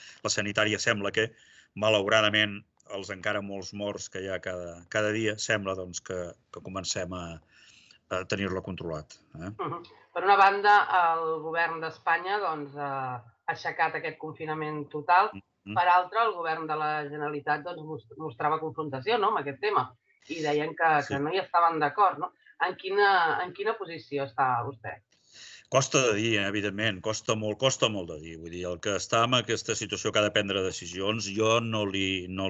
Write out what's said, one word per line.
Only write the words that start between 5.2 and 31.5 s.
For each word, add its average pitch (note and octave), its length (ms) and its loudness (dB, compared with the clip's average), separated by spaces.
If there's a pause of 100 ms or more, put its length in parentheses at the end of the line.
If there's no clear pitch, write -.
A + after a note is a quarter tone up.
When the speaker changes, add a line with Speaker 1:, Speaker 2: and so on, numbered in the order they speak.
Speaker 1:
sembla, G2 400 -2
doncs, F2+ 240 -10
que, F#2 140 -6 (340)
que - 140 -16
comencem F#2 500 -6
a, F2+ 80 -8 (880)
a F#2 100 -2 (100)
tenir-la F#2+ 340 -2
controlat, E2+ 520 -8 (220)
eh? D#3 140 -8
Speaker 2:
Mhm. E3+ 260 -6 (380)
Per F3 80 -2
una G3 100 8
banda, G3+ 400 8 (220)
el E3 460 2
govern D#3+ 400 -2
d'Espanya, F3 580 0
doncs, D3 340 -4
ha C3+ 460 -6 (320)
aixecat E3 460 -2
aquest D#3 180 -6
confinament D#3 760 -6
total. F3 420 4
Speaker 1:
Mhm. - 440 -12
Speaker 2:
Per F3 160 4
altra, F3+ 320 4
el G#3+ 100 0
govern D#3+ 320 -4
de D#3 80 -2
la D3+ 160 -2 (160)
Generalitat, D3 560 -4
doncs, D#3+ 220 -10
mos-, - 320 -12
mostrava D3+ 420 -2
confrontació, D#3 640 -2
no?, G3 100 4
amb F#3 120 -2
aquest - 200 -8
tema. G4+ 240 2 (400)
I D#3+ 160 -8
deien D3+ 320 0
que, D#3+ 280 4
Speaker 1:
Sí. C#3+ 100 -6
Speaker 2:
que C#3 60 -2
no D3+ 120 -2
hi F#3 80 0
estaven E3+ 400 2
d'acord, D3+ 400 2
no? F3 140 -6 (340)
En F3+ 80 -4
quina, G3 340 4 (340)
en F3+ 100 -8
quina G#3+ 240 -2
posició D#3+ 480 -6
està C3 300 0 (100)
vostè? G#2 320 -10 (720)
Speaker 1:
Costa C#3 300 4
de B2 160 4
dir, A2 240 0
eh, G2 80 0
evidentment, G2+ 560 -2
costa A2 320 -2
molt, G#2+ 240 -4
costa C3 320 2
molt F#2+ 220 -6
de D2+ 80 -10
dir. E2 180 -12
Vull E2 160 -14
dir, F2+ 140 -6
el F2 100 -6
que G#2 160 -2
està A#2 320 2
en B2+ 80 0
aquesta A2+ 400 0
situació G2+ 380 -4
que G#2+ 80 4
ha - 20 6
de G#2 80 2
prendre G2 320 2
decisions, F#2+ 640 -4
jo A2 320 2